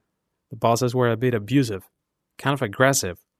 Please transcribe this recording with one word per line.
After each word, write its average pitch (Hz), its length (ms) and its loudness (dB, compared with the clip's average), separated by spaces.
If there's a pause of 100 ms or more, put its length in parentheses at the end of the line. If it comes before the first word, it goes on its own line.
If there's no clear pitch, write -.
(500)
the 117 60 -16
bosses 117 380 0
were 127 160 2
a 113 80 0
bit 123 160 0
abusive, 110 560 -2 (480)
kind 135 160 -2
of 139 80 -6
aggressive, 123 640 0 (140)